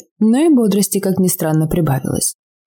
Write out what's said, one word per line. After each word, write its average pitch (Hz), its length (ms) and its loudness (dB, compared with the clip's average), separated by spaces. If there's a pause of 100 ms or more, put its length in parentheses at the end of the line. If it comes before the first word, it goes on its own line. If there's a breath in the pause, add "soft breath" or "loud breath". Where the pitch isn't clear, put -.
(180)
но 220 220 2
и 330 100 2
бодрости, 208 500 2
как 190 200 -2
ни 185 80 2
странно, 156 400 -2
прибавилось. 151 680 -2 (320)